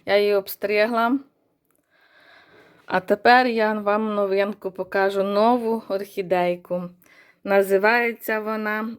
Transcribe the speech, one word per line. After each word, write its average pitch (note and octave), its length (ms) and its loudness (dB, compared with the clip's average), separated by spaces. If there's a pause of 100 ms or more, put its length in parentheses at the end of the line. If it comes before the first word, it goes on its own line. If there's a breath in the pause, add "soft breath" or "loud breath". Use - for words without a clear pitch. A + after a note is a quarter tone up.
Я G3 120 2
її G#3 180 2
обстригла. A3 840 0 (1700 soft breath)
А F#3 140 -2
тепер A#3+ 480 4
я A3 260 0
вам G#3+ 420 -2
новинку G3+ 560 -2
покажу, G3 520 -2
нову A3 680 0
орхідейку. F3+ 1000 -4 (540 soft breath)
Називається G#3+ 960 2
вона, G#3+ 600 -6